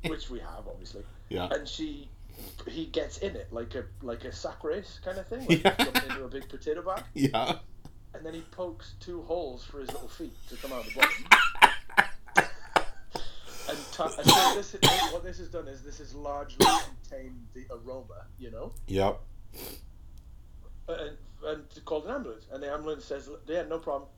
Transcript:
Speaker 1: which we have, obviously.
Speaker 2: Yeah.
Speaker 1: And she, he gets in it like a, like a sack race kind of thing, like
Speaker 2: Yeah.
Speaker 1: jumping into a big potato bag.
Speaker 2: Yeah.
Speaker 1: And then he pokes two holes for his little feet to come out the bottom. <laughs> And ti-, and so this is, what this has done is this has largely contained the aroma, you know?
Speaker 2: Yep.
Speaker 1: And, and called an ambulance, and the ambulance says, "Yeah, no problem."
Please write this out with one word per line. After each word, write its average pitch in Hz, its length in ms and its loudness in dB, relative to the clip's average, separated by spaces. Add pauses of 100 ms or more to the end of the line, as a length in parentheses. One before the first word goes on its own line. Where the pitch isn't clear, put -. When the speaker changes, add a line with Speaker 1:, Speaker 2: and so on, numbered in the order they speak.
Speaker 1:
which 156 240 -2
we 123 80 -6
have, 104 300 -10
obviously. 101 340 -10 (280)
Speaker 2:
Yeah. 90 200 0
Speaker 1:
And 147 160 -2
she, 143 420 -6 (600)
he 165 180 -4
gets - 320 -2
in 196 160 -4
it 101 180 -8
like 117 220 -6
a, 127 100 -4 (180)
like 120 220 -6
a 131 60 -6
sack - 320 -8
race 170 420 -4
kind 190 140 -4
of 185 80 -6
thing, 247 220 -6
like - 160 6
Speaker 2:
Yeah. - 180 10
Speaker 1:
jumping - 280 4
into 135 140 -4
a 120 40 -8
big 135 200 -8
potato 151 340 -4
bag. 190 200 -2 (120)
Speaker 2:
Yeah. 127 420 4 (600)
Speaker 1:
And 156 80 -10
then 160 80 -8
he 165 100 -8 (100)
pokes - 480 -8
two 117 220 -8
holes 156 420 -2
for 143 160 -10
his 127 100 -6
little 127 160 -4
feet - 300 -8 (120)
to 131 80 -8
come 135 160 -6
out 123 120 -4
the 107 100 -6
bottom. - 300 4 (1200)
<laughs> - 60 -2 (1160)
And 143 120 -4 (140)
ti-, - 100 -2 (160)
and - 120 8
so - 240 10
this 202 200 -4
is, 196 60 -4 (320)
what 175 120 -4
this 180 140 -6
has 175 100 -8
done 160 200 -6
is 135 140 -12
this 147 160 -12
has 139 160 -12
largely 143 520 2 (440)
contained 127 440 -10
the 127 180 -12
aroma, 123 540 -10 (120)
you - 120 -12
know? 117 220 -8 (140)
Speaker 2:
Yep. 98 320 4 (1700)
Speaker 1:
And, 160 280 -6 (300)
and 156 160 -4 (240)
called 156 180 0
an 190 100 -6
ambulance, 135 380 -6
and 139 100 -8
the 143 80 -4
ambulance 151 360 -4
says, 139 220 -6 (200)
"Yeah, 165 140 0
no 160 160 -4
problem." 143 400 -4